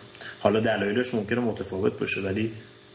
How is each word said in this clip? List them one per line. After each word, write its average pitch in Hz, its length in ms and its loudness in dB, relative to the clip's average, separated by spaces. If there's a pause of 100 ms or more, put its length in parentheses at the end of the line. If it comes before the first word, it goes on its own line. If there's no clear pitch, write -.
(400)
حالا 104 200 4
دلایلش 110 540 2
ممکنه 117 260 0
متفاوت 104 600 0
باشه، 95 220 -2
ولی، 104 300 0 (420)